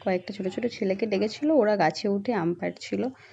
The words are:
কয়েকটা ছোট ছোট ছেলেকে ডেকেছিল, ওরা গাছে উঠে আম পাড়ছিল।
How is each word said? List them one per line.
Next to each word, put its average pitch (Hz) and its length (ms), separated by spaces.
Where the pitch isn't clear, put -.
কয়েকটা 185 320
ছোট 190 140
ছোট 226 180
ছেলেকে 196 400
ডেকেছিল, 214 460
ওরা 214 240
গাছে 165 320
উঠে 202 260
আম 175 200
পাড়ছিল। 180 520